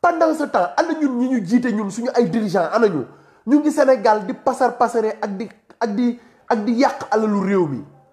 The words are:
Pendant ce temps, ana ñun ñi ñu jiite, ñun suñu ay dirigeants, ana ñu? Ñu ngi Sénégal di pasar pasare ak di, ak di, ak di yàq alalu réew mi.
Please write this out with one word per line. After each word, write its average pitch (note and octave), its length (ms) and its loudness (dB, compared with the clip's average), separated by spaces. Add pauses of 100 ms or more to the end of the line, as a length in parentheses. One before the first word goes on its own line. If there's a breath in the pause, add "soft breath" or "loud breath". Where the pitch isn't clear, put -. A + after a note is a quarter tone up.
Pendant E4 340 2
ce D4+ 100 -4
temps, F3 320 -2
ana E4 220 0
ñun C4 200 -2
ñi B3+ 100 0
ñu A#3+ 180 0
jiite, A#3+ 260 2
ñun G#3 180 -4
suñu A#3 240 -6
ay A#3 160 2
dirigeants, F#3+ 420 0
ana A3+ 160 4
ñu? D3 160 -2 (420 soft breath)
Ñu C#4 140 4
ngi D4 100 0
Sénégal A3+ 560 2
di C4 60 -6
pasar B3 460 -2
pasare A3 420 0
ak G3+ 160 -6
di, G3+ 120 -10 (300)
ak A#3 160 -4
di, A#3+ 240 0 (300 loud breath)
ak G#3+ 160 0
di A#3 80 0
yàq - 380 0
alalu G#3+ 340 0
réew F#3 220 2
mi. B2+ 180 -6 (280)